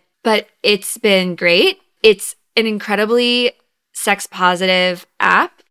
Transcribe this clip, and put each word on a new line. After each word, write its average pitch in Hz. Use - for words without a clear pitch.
but -
it's 208
been 185
great. 202
It's 214
an 220
incredibly 233
sex -
positive 180
app. 202